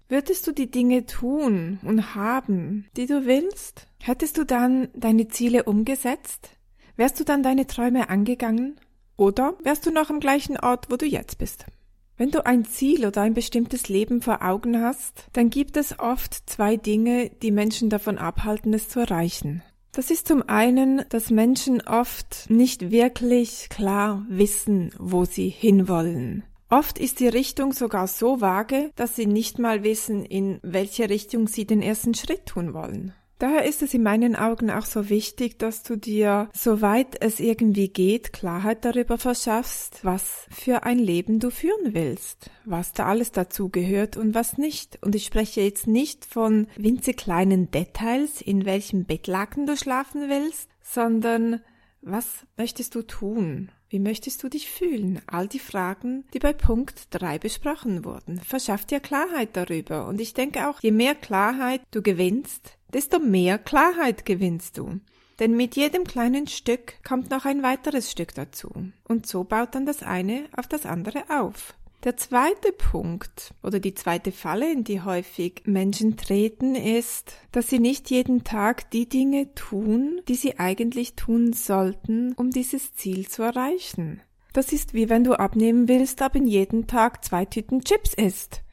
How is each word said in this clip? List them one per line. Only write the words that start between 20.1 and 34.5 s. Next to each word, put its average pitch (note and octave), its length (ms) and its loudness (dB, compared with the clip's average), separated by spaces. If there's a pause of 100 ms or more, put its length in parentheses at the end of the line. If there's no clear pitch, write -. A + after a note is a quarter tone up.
ist E4 160 0
zum C#4+ 220 4
einen, C4 640 4
dass A3+ 200 -2
Menschen A#3+ 500 4
oft - 720 -2
nicht A3+ 400 4
wirklich A#3+ 800 2
klar G3+ 600 -2
wissen, G3 680 2
wo F3+ 260 2
sie F#3 240 -2
hinwollen. F3+ 920 2 (260)
Oft C#4+ 300 4
ist - 220 -4
die B3 80 6
Richtung C4 440 0
sogar G#3+ 360 -2
so B3 320 0
vage, A3 560 0
dass A#3+ 180 -4
sie A3+ 120 -2
nicht G#3+ 340 0
mal A3 240 0
wissen, G#3+ 400 -2
in G3 380 -4
welche G3 460 -2
Richtung G#3+ 380 -2
sie G#3+ 200 -4
den G#3+ 160 4
ersten A3 320 0
Schritt - 320 -6
tun - 280 -6
wollen. F#3+ 400 -10 (240)
Daher C#4 280 2
ist D4 160 -2
es C4+ 120 -2
in A#3 80 4
meinen A3 320 4
Augen A3+ 340 0